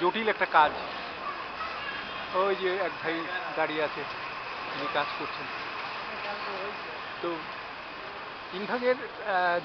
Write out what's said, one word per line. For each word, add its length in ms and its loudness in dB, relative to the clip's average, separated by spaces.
জটিল 260 4
একটা 180 4
কাজ। 260 8
ওই 220 6
যে 140 2
এক 40 0
ভাই 120 2
দাঁড়িয়ে 280 4
আছে, 180 0
উনি 180 -2
কাজ 140 4
করছেন। 260 -4
তো 80 0
তিন 140 -4
ভাগের, 340 4
আহ, 640 2